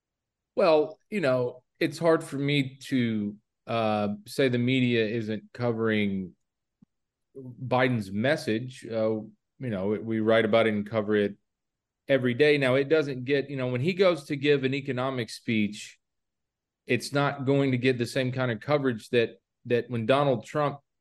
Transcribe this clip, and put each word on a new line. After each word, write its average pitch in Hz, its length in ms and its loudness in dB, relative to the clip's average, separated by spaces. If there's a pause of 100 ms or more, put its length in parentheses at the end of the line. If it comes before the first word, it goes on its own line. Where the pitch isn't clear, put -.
(560)
Well, 156 420 4 (120)
you 214 100 -4
know, 127 440 0 (180)
it's 147 160 -2
hard 160 260 2
for 139 140 -10
me 143 460 0
to, 110 520 -2 (320)
uh, 107 400 0 (180)
say 139 220 0
the 123 100 0
media 120 480 2
isn't 107 380 -4 (100)
covering 107 800 -2 (1080)
Biden's 127 720 -2
message. 127 800 -2
Uh, 110 300 0 (400)
you 131 100 -8
know, 98 180 -2
we, 104 120 -2
we 113 220 -2
write 113 240 4
about 110 200 4
it 110 100 2
and 104 140 -4
cover 107 280 0
it 101 180 0 (720)
every 127 280 2
day. 147 220 4
Now, 131 180 2
it 139 120 2
doesn't 139 380 0
get, 135 240 0
you 143 80 -8
know, 127 100 -4
when 127 140 -2
he 180 120 0
goes 175 320 2
to 151 120 -6
give 139 260 2
an 131 100 0
economic 131 560 -4
speech, - 680 -2 (920)
it's - 240 -2
not 143 340 -2
going 139 260 2
to 127 60 2
get 127 200 2
the 117 80 -2
same 127 260 -2
kind 127 200 -2
of 107 100 -6
coverage 135 480 -2
that, 117 320 0 (240)
that 120 240 0
when 117 160 -4
Donald 135 400 2
Trump 143 320 -4 (240)